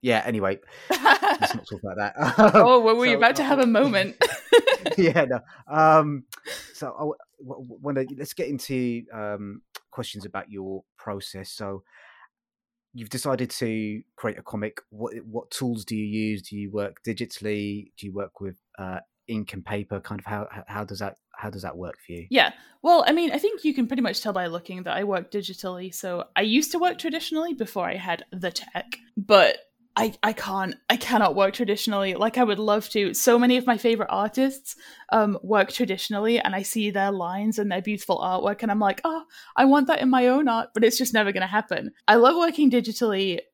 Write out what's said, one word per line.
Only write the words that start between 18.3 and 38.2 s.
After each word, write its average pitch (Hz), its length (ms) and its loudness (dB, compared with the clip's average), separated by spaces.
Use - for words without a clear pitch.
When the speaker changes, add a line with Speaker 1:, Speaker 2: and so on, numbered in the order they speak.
Speaker 1:
with, 95 160 -12
uh, 92 220 -10
ink 107 260 -8
and 92 100 -12
paper? 104 360 -8
Kind 101 200 -12
of - 60 -16
how, 104 280 -6
h-, 107 120 -14
how 104 180 -8
does 95 140 -14
that, 98 180 -8
how 107 120 -10
does 92 140 -12
that 85 140 -10
work 87 280 -12
for 90 80 -16
you? 85 180 -12
Speaker 2:
Yeah. 240 220 2
Well, 339 240 4
I 285 60 2
mean, 330 200 0
I 294 60 -4
think 415 260 -4
you 302 100 0
can 240 120 0
pretty 240 160 -2
much 202 180 -2
tell 214 120 -6
by 185 160 -2
looking 175 340 -10
that 175 140 -4
I 196 80 -2
work 190 260 -4
digitally. 185 640 -8
So 175 300 -8
I - 60 2
used 240 300 2
to 349 60 -4
work 349 200 0
traditionally 330 560 -6
before 196 340 -6
I - 80 -4
had 180 360 -6
the 180 180 -6
tech, - 480 -10
but 196 420 6
I, 220 280 0
I 214 100 0
can't, 190 420 -6
I 240 80 4
cannot 208 400 2
work 196 160 4
traditionally. 202 640 -2
Like, 220 240 0
I 247 60 6
would 208 140 0
love 214 320 0
to. 202 220 0
So 240 260 4
many 247 200 6
of 247 80 -2
my 240 100 2
favorite 226 340 0
artists, 262 640 -2
um, 208 320 2
work 196 280 2
traditionally, 214 720 -2
and - 140 -8
I 196 80 -4
see 208 280 -2
their 196 220 0
lines 196 460 -4
and 208 120 -2
their 190 120 -4
beautiful 196 360 -4
artwork, 185 440 -2